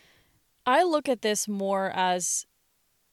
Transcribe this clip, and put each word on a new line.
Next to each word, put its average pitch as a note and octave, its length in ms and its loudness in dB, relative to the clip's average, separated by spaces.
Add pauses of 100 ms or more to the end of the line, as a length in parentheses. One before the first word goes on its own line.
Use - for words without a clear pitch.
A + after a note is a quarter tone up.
(680)
I C#4 160 4
look D4+ 260 0
at A#3+ 140 -2
this G#3 240 -2
more G3 480 -2
as F#3 500 0 (680)